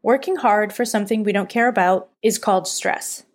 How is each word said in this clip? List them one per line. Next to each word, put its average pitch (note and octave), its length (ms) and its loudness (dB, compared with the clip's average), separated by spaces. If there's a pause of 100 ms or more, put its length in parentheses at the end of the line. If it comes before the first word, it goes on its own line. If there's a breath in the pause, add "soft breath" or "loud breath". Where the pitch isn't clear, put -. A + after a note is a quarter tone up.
Working C4+ 340 0
hard G#3+ 360 2
for A#3+ 120 -2
something A3 380 -2
we G3+ 100 0
don't G3 160 0
care A#3+ 200 2
about F#3 420 2 (120)
is A3 160 2
called F#3 300 0
stress. - 560 -6 (100)